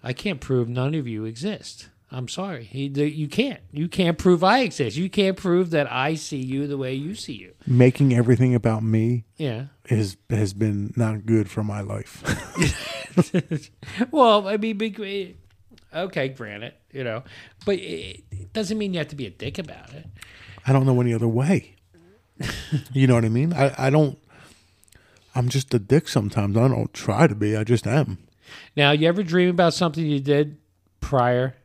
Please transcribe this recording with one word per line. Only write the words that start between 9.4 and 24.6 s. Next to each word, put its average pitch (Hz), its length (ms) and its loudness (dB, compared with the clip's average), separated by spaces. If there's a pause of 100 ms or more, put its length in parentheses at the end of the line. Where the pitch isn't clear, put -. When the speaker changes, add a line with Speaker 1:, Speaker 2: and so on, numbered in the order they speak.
Speaker 2:
is, 107 300 0 (100)
has 107 240 0
been 101 440 -2
not 110 280 -2
good 110 260 2
for 110 140 -4
my 104 160 -6
life. 104 420 -12 (340)
<laughs> - 340 -2 (260)
Speaker 1:
<laughs> 170 540 -2 (400)
Well, 220 380 4
I 214 100 -2
mean, 220 180 -4
big, 202 600 -8 (580)
okay, 160 340 -4
granted, 113 460 -12 (180)
you 135 120 -8
know, 113 180 -6 (420)
but 202 140 0
it, - 520 -12
it - 220 -14
doesn't 220 240 -4
mean 202 160 -4
you 170 60 -4
have 147 100 -4
to 147 80 -14
be 131 100 -8
a 92 40 -12
dick - 280 -10
about - 360 -14
it. 151 120 -18 (600)
Speaker 2:
I 131 60 2
don't 135 140 4
know 123 140 4
any 120 140 2
other 113 140 0
way. 135 480 0 (640)
Speaker 1:
<laughs> 135 40 -6 (480)
Speaker 2:
You 135 140 4
know 127 80 6
what 117 100 4
I 113 40 0
mean? 135 240 0
I, 139 260 2
I 135 120 2
don't, 151 280 2 (1160)